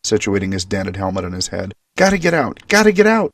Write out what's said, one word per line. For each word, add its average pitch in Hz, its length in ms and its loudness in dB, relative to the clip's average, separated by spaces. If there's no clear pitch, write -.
situating 98 500 0
his 95 120 -4
dented 95 320 -6
helmet 95 280 -4
on 90 80 -8
his 90 160 -8
head. 95 260 -8
Gotta 196 220 2
get 170 160 0
out! - 340 -4
Gotta 214 240 4
get 202 140 4
out! 214 280 2